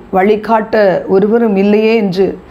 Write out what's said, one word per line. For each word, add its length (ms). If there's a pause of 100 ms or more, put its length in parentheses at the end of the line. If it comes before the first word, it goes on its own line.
வழிகாட்ட 960
ஒருவரும் 480
இல்லையே 400
என்று 440 (120)